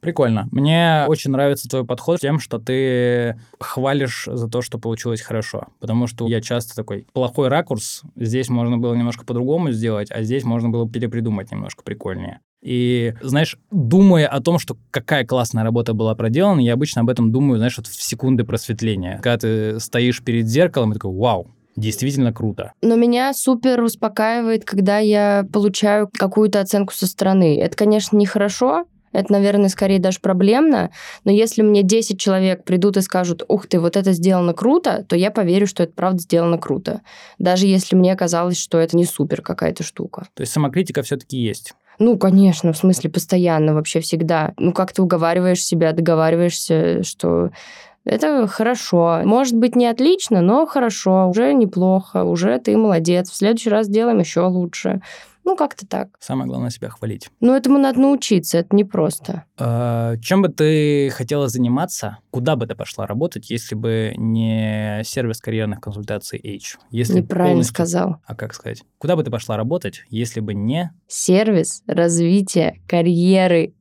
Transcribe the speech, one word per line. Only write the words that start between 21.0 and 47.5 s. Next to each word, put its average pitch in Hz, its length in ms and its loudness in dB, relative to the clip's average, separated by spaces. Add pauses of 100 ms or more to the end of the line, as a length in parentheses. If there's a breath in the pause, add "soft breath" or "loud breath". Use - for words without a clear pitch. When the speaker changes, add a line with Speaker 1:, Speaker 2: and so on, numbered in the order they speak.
Speaker 1:
«Вау, 101 300 0 (300)
действительно 120 560 -2
круто». - 480 -8
Speaker 2:
Но 226 160 2
меня 240 360 2
супер 247 480 0
успокаивает, 226 840 -2
когда 202 340 2
я 208 540 4
получаю 208 600 2
какую-то 202 460 2
оценку 196 340 0
со - 140 -4
стороны. 185 540 2
Это, - 160 -2
конечно, 214 400 2
нехорошо, 208 680 0 (280)
это, 196 200 0
наверное, 202 380 4
скорее 196 300 2
даже 185 200 0
проблемно, 196 680 2 (340 loud breath)
но 196 80 2
если 220 300 2
мне 208 220 6
десять 214 360 2
человек 190 440 0
придут 190 340 2
и 196 40 2
скажут: 180 460 -2
«Ух 202 200 0
ты, 185 120 2
вот 170 180 0
это 190 160 2
сделано 175 400 2
круто», 233 540 0
то - 80 -2
я 185 160 2
поверю, 202 360 2
что 196 160 -2
это 165 100 -4
правда 185 260 -2
сделано 170 380 2
круто, - 440 -6 (380 loud breath)
даже 185 280 2
если 190 280 2
мне 185 200 4
казалось, 175 440 -2
что - 200 0
это 165 180 0
не 175 80 4
супер - 380 -4
какая-то - 400 -4
штука. - 500 -12
Speaker 1:
То - 80 -12
есть 127 120 -8
самокритика 151 500 -2
все-таки 135 340 -8
есть? 120 360 -6 (260 soft breath)
Speaker 2:
Ну, 226 180 4
конечно, 190 560 4
в 156 40 -4
смысле 180 340 2
постоянно, 160 640 2
вообще 156 240 -2
всегда. 160 580 -2
Ну, 180 160 0
как 185 200 -2
ты 190 100 2
уговариваешь 180 600 2
себя, 165 300 0
договариваешься, 165 1080 2
что - 480 -2 (520 loud breath)